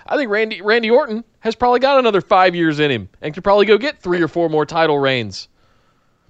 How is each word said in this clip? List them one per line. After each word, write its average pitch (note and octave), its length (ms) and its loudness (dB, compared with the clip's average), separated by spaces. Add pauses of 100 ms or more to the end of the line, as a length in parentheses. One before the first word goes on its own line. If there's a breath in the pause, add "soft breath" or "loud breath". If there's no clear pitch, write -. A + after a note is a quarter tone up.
I - 100 -4
think C4+ 140 -2
Randy, G#3+ 320 -4
Randy A3 280 0
Orton A#3 340 0 (160)
has A3+ 140 -6
probably B3 260 2
got C4+ 180 2
another A3 220 2
five F#3 340 2
years D#3+ 240 -2
in D3 120 0
him G#2 180 -6 (120)
and D#3 140 -10
could F3+ 100 -12
probably G3+ 220 4
go G#3 120 4
get C#4+ 220 -6
three F3+ 220 -2
or D#3 60 0
four E3+ 200 -2
more D3+ 160 0
title D#3 340 0
reigns. B2+ 500 -4 (800)